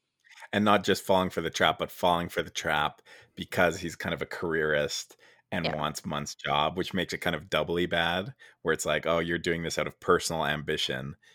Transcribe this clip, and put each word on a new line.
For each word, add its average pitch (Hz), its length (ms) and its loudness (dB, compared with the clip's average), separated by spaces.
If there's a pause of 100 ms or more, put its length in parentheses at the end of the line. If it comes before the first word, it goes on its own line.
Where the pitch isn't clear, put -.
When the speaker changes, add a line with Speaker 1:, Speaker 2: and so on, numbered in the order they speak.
(520)
Speaker 1:
And 104 120 2
not 101 200 6
just 98 200 2
falling 92 260 4
for 87 100 -4
the 82 100 -2
trap, 80 280 2
but 80 120 -4
falling 87 380 2
for 85 140 -2
the 82 80 -14
trap 76 500 -2 (340)
because 85 460 2
he's 82 160 -8
kind 87 180 -4
of 69 80 -4
a 76 40 -4
careerist 78 880 -2 (340)
and 87 140 -2
Speaker 2:
Yeah. 73 80 -2
Speaker 1:
wants 76 300 -4
Munt's 73 320 -6
job, 73 420 0
which 90 180 -4
makes 87 180 -2
it 87 60 -4
kind 85 180 0
of - 140 -10
doubly 85 360 2
bad, 85 480 -2 (280)
where 82 100 2
it's - 140 -4
like, 78 200 0
"Oh, 82 120 4
you're 85 200 0
doing 85 240 -2
this 80 160 -4
out 78 80 0
of - 140 -10
personal 82 460 2
ambition 73 680 -2 (180)